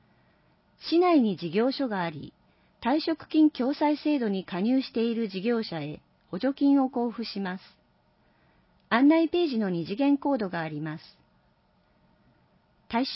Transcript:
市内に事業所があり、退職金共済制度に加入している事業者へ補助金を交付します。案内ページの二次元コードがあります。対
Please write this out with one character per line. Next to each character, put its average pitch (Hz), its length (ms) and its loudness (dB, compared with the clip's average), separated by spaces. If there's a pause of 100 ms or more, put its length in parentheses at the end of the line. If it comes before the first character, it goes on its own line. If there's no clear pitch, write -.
(880)
市 330 120 2
内 349 200 4
に 214 160 2
事 170 140 -8
業 220 220 0
所 269 160 -4
が 190 160 -4
あ 165 80 -4
り、 160 200 -14 (480)
退 277 200 0
職 - 280 -4
金 311 220 4
共 262 240 -2
済 302 240 0
制 302 220 0
度 226 100 0
に 190 160 -2
加 185 160 -6
入 254 220 2
し - 100 -14
て 226 80 -2
い 226 140 0
る 226 120 -2
事 190 140 -8
業 226 220 -2
者 160 180 -8
へ 147 180 -10 (300)
補 185 80 -8
助 269 160 -2
金 277 300 4
を 262 100 -2
交 240 180 -2
付 220 140 -8
し - 140 -8
ま 190 180 -6
す。 - 60 -18 (1300)
案 247 180 4
内 320 200 6
ペ 349 180 0
ー - 20 -2
ジ 254 100 -2
の 202 140 0
二 170 160 -4
次 196 80 -6
元 277 240 2
コ 285 140 -2
ー 262 40 0
ド 202 120 -4
が 175 100 -6
あ 160 100 -6
り 151 100 -8
ま 156 200 -8
す。 - 40 -20 (1800)
対 240 280 -2